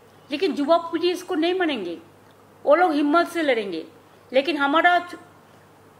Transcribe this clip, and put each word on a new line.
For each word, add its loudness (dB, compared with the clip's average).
लेकिन -2
युवा 2
पीढ़ी -2
इसको -6
नहीं 0
मानेंगे, -4
वो 6
लोग 2
हिम्मत 2
से -6
लड़ेंगे। -2
लेकिन 0
हमारा 2